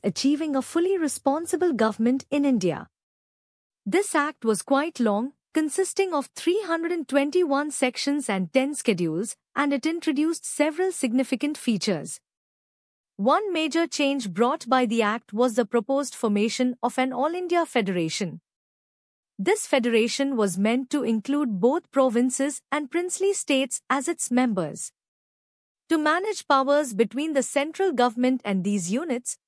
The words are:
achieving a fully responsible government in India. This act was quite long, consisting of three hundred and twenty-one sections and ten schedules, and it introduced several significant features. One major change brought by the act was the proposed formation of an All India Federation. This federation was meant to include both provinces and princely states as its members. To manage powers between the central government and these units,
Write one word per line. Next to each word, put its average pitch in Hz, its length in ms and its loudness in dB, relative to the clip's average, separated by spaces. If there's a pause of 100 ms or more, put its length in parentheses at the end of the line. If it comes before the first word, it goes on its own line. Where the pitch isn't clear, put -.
achieving 285 500 0
a 269 80 0
fully 359 340 0
responsible 320 760 0
government 226 580 0
in 285 140 2
India. 190 440 0 (960)
This 339 300 0
act 302 300 -2
was 220 180 2
quite 285 380 0
long, 220 320 0 (200)
consisting 359 640 0
of 285 220 -2
three 381 280 0
hundred 330 280 -2
and 339 160 -4
twenty-one 285 640 0
sections 277 560 -2
and 190 240 -2
ten 269 220 0
schedules, 175 600 -2 (220)
and 285 160 0
it 277 140 0
introduced 320 600 -2
several 320 460 0
significant 262 640 -2
features. 175 640 -2 (960)
One 349 360 2
major 320 340 2
change 277 440 0
brought 240 380 0
by 254 180 4
the 226 160 2
act 214 300 -2
was 226 220 2
the 233 100 2
proposed 262 500 0
formation 226 680 0
of 247 160 -2
an 262 140 0
All 277 220 -2
India 349 300 0
Federation. 175 760 -2 (1000)
This 359 280 0
federation 240 720 2
was 196 220 0
meant 233 320 0
to 294 120 0
include 233 580 0
both 262 300 2
provinces 262 720 0 (100)
and 294 200 -4
princely 359 420 -2
states 269 560 -2
as 269 200 -2
its - 220 -4
members. 214 640 -2 (960)
To 330 80 2
manage 339 520 0
powers 277 460 4
between 240 380 0
the 277 100 2
central 320 500 0
government 247 520 2
and 190 200 0
these 190 260 0
units, 247 580 -4